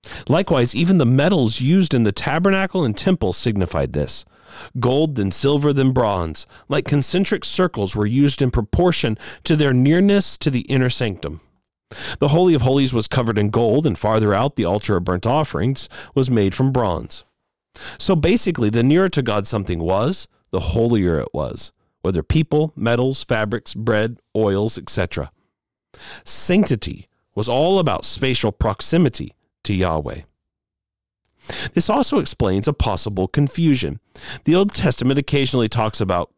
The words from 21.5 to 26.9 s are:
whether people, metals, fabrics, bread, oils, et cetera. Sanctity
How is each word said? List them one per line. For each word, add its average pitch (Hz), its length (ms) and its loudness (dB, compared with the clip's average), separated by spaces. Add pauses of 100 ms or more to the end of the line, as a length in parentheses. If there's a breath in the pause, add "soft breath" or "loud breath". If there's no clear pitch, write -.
whether 90 220 -2
people, 151 520 0
metals, 123 480 0
fabrics, 110 500 -4
bread, 110 460 -2 (160)
oils, 104 420 0
et - 120 -12
cetera. 85 420 -4 (920 loud breath)
Sanctity - 840 -2 (260)